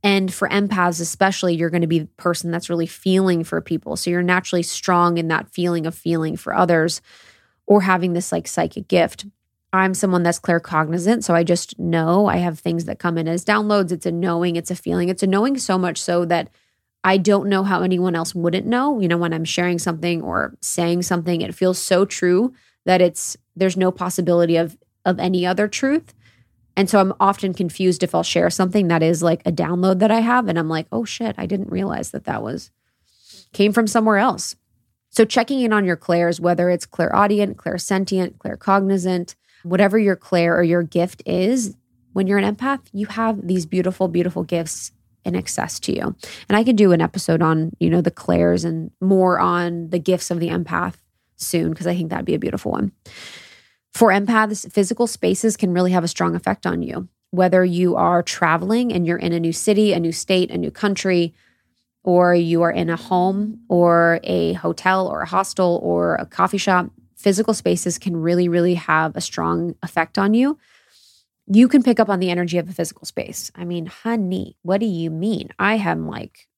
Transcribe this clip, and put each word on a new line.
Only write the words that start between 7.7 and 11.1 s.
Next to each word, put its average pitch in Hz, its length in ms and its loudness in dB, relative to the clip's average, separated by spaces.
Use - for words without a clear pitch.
having 185 320 0
this, 175 180 -4
like, 165 160 -4
psychic 165 400 -6
gift. 180 400 0
I'm 190 220 2
someone 180 300 0
that's 170 160 0
claircognizant, 170 840 0